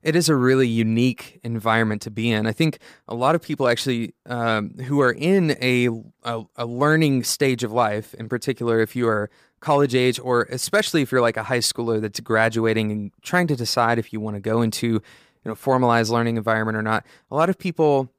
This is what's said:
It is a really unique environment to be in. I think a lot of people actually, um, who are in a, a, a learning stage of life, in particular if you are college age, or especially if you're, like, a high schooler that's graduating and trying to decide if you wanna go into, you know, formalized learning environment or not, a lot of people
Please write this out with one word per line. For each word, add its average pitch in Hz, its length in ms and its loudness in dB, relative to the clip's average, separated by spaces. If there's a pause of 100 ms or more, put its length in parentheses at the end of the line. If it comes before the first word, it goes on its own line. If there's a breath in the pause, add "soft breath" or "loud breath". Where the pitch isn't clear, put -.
It 156 120 0
is 165 140 2
a 151 60 4
really 131 320 4
unique 117 760 0
environment 110 580 0
to - 80 -12
be 113 220 -2
in. 107 160 0
I 113 60 -2
think 156 260 -2 (280 loud breath)
a - 60 -10
lot 127 220 0
of 170 80 -2
people 139 240 -2
actually, 120 480 -2 (100)
um, 117 460 -2 (160)
who 143 120 0
are 127 120 4
in 170 400 2 (100)
a, 123 280 2 (340)
a, 117 200 -4 (120)
a 120 100 -6
learning 139 580 2
stage 127 400 0
of 107 80 -4
life, 110 440 -2
in 113 120 -14
particular 117 520 -2
if 110 160 0
you 123 120 0
are 107 220 0 (300 soft breath)
college 143 340 2
age, 127 260 2
or 123 300 0
especially 165 540 -2
if - 80 -4
you're, 127 100 2
like, 117 160 0
a 110 60 -6
high 123 160 -2
schooler 113 420 -2
that's 107 180 -8
graduating 110 720 0
and 104 200 -8 (100)
trying 180 240 0
to 147 100 0
decide 117 440 0
if - 120 -8
you 110 80 -8
wanna 107 200 -6
go 113 240 0
into, 113 240 -2
you 110 140 0 (440 soft breath)
know, 110 80 -6
formalized 117 580 2
learning 117 240 0
environment 110 400 0
or 107 60 -4
not, 110 240 -2 (240 soft breath)
a 120 60 -8
lot 165 160 2
of - 80 -4
people 147 580 0